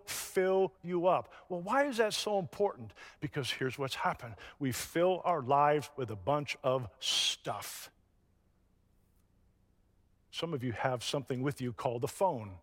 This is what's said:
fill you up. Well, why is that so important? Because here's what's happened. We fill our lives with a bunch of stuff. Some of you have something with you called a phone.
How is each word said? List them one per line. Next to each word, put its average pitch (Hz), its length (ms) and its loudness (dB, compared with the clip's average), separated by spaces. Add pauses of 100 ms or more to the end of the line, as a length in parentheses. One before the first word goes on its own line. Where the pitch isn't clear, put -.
fill 190 640 2 (120)
you 175 240 2
up. 147 240 4 (160)
Well, 180 120 -4
why 247 260 2
is 254 100 -4
that 214 180 2
so 208 240 0
important? 170 540 -2 (260)
Because 139 320 -4
here's 131 260 -2
what's 135 200 -4
happened. 123 400 -4 (240)
We 139 100 0
fill 175 540 2
our 170 180 2
lives 143 540 4
with 120 160 -4
a 107 40 -8
bunch 139 460 -2
of 131 240 0 (140)
stuff. - 920 -2 (2500)
Some 170 240 -4
of 120 80 -2
you 127 80 0
have 123 320 0
something 131 400 -2
with 143 180 -2
you 123 120 -4
called 120 320 -2
a - 20 0
phone. 123 460 -2 (100)